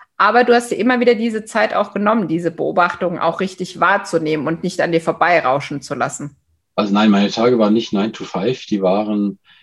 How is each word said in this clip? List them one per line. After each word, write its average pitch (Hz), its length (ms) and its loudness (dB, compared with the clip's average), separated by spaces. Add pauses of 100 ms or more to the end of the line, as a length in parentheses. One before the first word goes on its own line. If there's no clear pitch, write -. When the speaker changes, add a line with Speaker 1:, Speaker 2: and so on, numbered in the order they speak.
(160)
Speaker 1:
Aber 214 280 4
du 240 100 4
hast 240 160 2
dir - 60 -2
immer 247 240 0
wieder 240 160 4
diese 220 280 -4
Zeit 214 300 -2
auch 208 180 -2
genommen, 208 360 0
diese 165 240 -2
Beobachtungen 175 640 -2
auch 165 220 -2
richtig 185 400 -8
wahrzunehmen 165 640 0
und 165 160 -4
nicht - 180 -4
an 165 120 0
dir 165 100 2
vorbeirauschen 147 800 0
zu - 140 -8
lassen. 139 420 -6 (380)
Speaker 2:
Also 101 180 0
nein, 107 160 4
meine 101 220 4
Tage 120 260 2
waren 107 160 4
nicht 113 180 0
nine 104 200 -2
to - 120 -12
five, - 440 -4
die 101 160 -2
waren 104 560 0 (240)